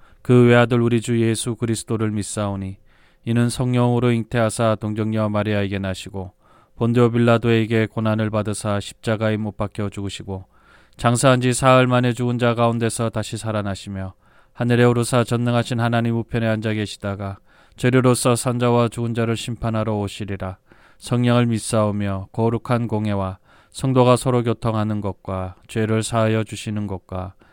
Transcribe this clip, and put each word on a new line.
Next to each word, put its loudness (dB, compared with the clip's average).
그 6
외아들 6
우리 2
주 -2
예수 0
그리스도를 -4
믿사오니 -6
이는 2
성령으로 2
잉태하사 0
동정녀 -2
마리아에게 -2
나시고 -8
본디오 4
빌라도에게 2
고난을 -2
받으사 -4
십자가에 -4
못 -6
박혀 -6
죽으시고 -10
장사한 4
지 2
사흘 6
만에 2
죽은 -2
자 2
가운데서 0
다시 -6
살아나시며 -6
하늘에 2
오르사 4
전능하신 -2
하나님 0
우편에 -4
앉아 -2
계시다가 -6
죄류로서 4
산자와 2
죽은 -6
자를 -2
심판하러 -4
오시리라. -6
성령을 2
믿사오며 -2
거룩한 -2
공예와 -2
성도가 4
서로 0
교통하는 -2
것과 -8
죄를 -2
사하여 0
주시는 -8
것과 -10